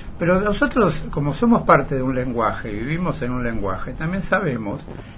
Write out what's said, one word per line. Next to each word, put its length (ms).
Pero 220
nosotros, 680
como 220
somos 300
parte 320
de 80
un 120
lenguaje 580
y 20
vivimos 480
en 80
un 140
lenguaje, 480
también 300
sabemos 580